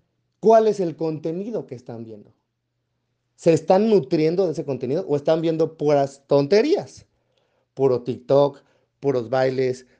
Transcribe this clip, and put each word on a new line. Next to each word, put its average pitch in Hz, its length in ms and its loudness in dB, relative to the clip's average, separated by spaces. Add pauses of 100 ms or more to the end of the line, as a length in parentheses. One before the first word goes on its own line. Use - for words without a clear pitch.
(400)
¿cuál 220 260 4
es 202 140 -2
el 165 160 -4
contenido 160 720 -8
que - 80 -16
están 117 300 -16
viendo? 110 280 -20 (1040)
¿Se - 180 2
están 190 380 2
nutriendo 175 560 0
de 160 60 -4
ese 156 120 -8
contenido 135 420 -6
o 147 100 -2
están 160 260 0
viendo 160 340 -2
puras 143 500 0
tonterías? 190 800 0 (680)
Puro 127 280 0
TikTok, 139 600 0 (380)
puros 127 280 -4
bailes, 131 580 -2 (140)